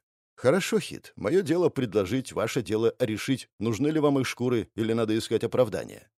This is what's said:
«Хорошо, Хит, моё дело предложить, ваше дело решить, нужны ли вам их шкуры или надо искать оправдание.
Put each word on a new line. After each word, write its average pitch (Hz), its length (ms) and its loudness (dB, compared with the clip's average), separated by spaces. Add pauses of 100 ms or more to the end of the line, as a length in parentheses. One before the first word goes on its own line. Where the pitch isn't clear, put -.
(360)
«Хорошо, 180 440 2
Хит, - 360 -10
моё 139 260 0
дело 165 280 2
предложить, 107 640 0
ваше 113 280 -2
дело 110 380 0
решить, 117 500 -2 (100)
нужны 113 280 0
ли 156 120 0
вам 143 200 4
их 131 80 0
шкуры 120 480 -2
или 113 180 0
надо 113 240 0
искать 110 260 -2
оправдание. 92 760 -2